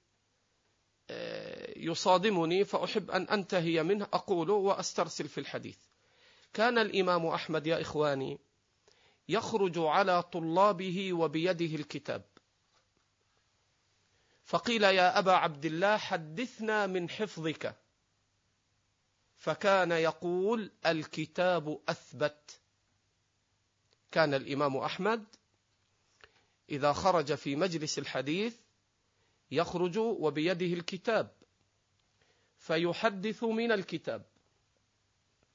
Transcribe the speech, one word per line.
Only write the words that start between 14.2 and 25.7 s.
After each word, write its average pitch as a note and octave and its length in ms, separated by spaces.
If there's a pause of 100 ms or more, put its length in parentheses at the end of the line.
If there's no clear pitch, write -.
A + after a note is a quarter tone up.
فقيل: A3 380
"يا F#3+ 360
أبا F#3+ 140
عبد D#3 320
الله، F3+ 320
حدثنا G#3 920
من F3+ 240
حفظك"، D#3+ 640 (1600)
فكان F3+ 540
يقول: F3+ 800 (140)
"الكتاب D#3+ 1000
أثبت". - 720 (1500)
كان D3+ 240
الإمام C3+ 420
أحمد F#3+ 480 (1500)